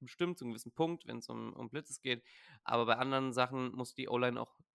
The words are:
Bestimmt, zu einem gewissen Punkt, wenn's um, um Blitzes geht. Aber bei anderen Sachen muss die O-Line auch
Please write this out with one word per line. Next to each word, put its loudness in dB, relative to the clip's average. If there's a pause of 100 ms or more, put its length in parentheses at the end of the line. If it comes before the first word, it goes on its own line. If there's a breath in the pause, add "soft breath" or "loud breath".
Bestimmt, -2
zu -8
einem -4
gewissen -10
Punkt, 0
wenn's -8
um, -6
um -8
Blitzes -8
geht. 0 (400 loud breath)
Aber 4
bei 6
anderen 2
Sachen 0
muss -6
die -6
O-Line 2
auch -8 (160)